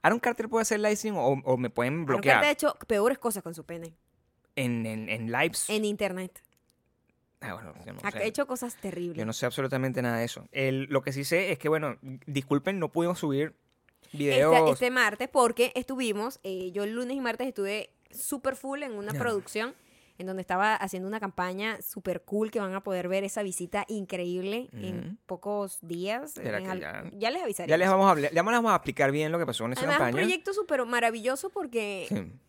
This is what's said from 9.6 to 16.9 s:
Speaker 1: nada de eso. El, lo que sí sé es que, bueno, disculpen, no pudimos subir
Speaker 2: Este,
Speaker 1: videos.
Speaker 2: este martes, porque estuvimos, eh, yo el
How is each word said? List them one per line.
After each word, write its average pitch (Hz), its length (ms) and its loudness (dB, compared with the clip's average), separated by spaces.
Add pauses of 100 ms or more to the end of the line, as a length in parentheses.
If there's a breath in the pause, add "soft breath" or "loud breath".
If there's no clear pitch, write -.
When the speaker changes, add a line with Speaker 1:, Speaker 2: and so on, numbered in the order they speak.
Speaker 1:
nada 120 180 0
de 117 60 0
eso. - 280 -10
El, 135 320 0
lo 135 180 2
que 139 100 -4
sí 139 120 -4
sé 180 280 2
es 139 60 -2
que, 156 100 -2
bueno, 151 300 0 (280)
disculpen, 143 520 0
no 165 120 0
pudimos 170 280 0
subir 147 360 0 (500)
Speaker 2:
Este, - 120 -16
Speaker 1:
videos. 147 560 8
Speaker 2:
este 247 180 2
martes, 247 380 2
porque 240 460 4
estuvimos, 247 680 -2
eh, 185 300 -6
yo 202 120 -2
el 214 100 -4